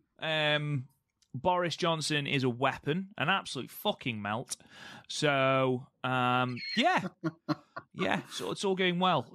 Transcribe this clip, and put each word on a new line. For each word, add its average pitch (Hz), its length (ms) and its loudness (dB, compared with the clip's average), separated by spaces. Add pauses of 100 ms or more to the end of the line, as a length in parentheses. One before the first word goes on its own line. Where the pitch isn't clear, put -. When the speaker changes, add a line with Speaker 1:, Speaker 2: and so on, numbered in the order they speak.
(200)
Speaker 1:
Um, 151 640 0 (500)
Boris 175 420 2
Johnson 156 520 0
is 135 160 2
a 131 40 4
weapon, 135 600 0 (100)
an 135 100 0
absolute 180 420 -2
fucking 127 520 -4
melt. 104 340 -4 (520)
So, 135 760 2 (180)
um, 127 540 0 (180)
yeah. 339 240 2 (220)
Speaker 2:
<laughs> - 320 -4 (400)
Speaker 1:
Yeah, 185 260 0 (100)
so - 220 -6
it's - 120 -6
all 190 100 2
going 180 260 2
well. 180 340 2